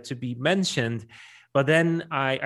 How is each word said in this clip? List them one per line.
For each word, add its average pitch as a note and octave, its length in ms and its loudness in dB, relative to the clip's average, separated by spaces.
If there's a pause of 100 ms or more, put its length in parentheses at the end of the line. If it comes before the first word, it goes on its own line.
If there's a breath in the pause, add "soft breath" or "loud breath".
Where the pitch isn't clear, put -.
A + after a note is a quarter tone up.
to - 100 -8
be A#2+ 220 -6
mentioned. B2+ 680 0 (460 loud breath)
But C#3 140 4
then E3 460 2
I, C3+ 340 0